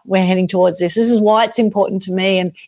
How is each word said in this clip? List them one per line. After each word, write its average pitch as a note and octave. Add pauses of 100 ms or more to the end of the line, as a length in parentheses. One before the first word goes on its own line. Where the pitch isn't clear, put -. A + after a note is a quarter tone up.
we're F#3+
heading F#3
towards F3+
this. F3
This A#3
is A3+
why A3
it's A3
important G#3
to F#3
me. F#3
And F3+ (100)